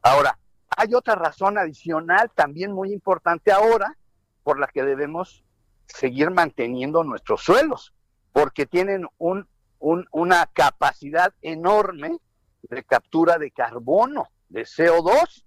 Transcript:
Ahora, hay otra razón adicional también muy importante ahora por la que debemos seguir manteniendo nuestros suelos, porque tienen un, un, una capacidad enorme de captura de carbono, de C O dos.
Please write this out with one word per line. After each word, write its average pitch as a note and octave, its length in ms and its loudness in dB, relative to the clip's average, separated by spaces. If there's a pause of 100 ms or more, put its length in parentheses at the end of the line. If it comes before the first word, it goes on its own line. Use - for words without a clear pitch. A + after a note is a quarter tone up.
Ahora, C3+ 360 4 (380)
hay A3 180 -2
otra A#3+ 220 0
razón F#3+ 420 -2
adicional E3 760 -2
también D#3+ 380 -2
muy F#3+ 180 -6
importante F3+ 600 0
ahora G#3 440 2 (480)
por C#3+ 160 0
la C#3+ 80 -2
que C3 160 -4
debemos D3 600 -6 (440)
seguir C3+ 440 -2
manteniendo D3 720 -2
nuestros A2 400 -6
suelos, C4+ 500 0 (400)
porque C#3+ 320 0
tienen F#3 420 -4 (100)
un, F#3 300 -4 (320)
un, E3 320 -2
una E3+ 400 2
capacidad D3 880 0
enorme F3 760 -2 (460)
de B2 200 -12
captura E3 540 2
de D3+ 140 -8
carbono, C#3 760 -2 (220)
de A2 160 -10
C E3 240 2
O E3+ 120 4
dos. B3 460 2